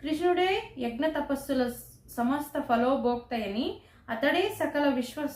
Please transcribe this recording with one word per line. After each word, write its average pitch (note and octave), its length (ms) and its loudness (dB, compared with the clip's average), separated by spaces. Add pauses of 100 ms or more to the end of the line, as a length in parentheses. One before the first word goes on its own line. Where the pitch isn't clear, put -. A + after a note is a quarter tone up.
కృష్ణుడే F4+ 600 2 (160)
యజ్ఞ A#3+ 280 -2
తపస్సుల C#4 640 0 (460)
సమస్త C#4+ 440 0
ఫలోభోక్తయని, A#3+ 1160 0 (300)
అతడే D#4 500 2
సకల D4 300 2
విశ్వ B3+ 460 -2